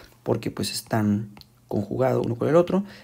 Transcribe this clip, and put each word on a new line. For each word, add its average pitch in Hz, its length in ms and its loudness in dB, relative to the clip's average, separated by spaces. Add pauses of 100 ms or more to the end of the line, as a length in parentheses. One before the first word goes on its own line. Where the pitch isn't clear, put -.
(240)
porque, 113 260 -2
pues, - 220 -6
están 107 600 0 (360)
conjugados 120 580 0
uno 117 100 -2
con 120 120 -2
el 147 80 2
otro. 180 300 4 (180)